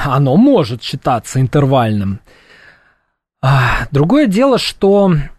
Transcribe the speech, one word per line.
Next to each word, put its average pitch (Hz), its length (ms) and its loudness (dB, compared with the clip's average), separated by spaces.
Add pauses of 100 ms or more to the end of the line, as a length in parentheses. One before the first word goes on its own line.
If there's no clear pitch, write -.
оно 135 300 0
может 185 480 2
считаться 131 560 -4
интервальным. 117 800 0 (1200)
А, 131 500 0
другое 180 360 2
дело, 233 300 0
что 196 560 0 (260)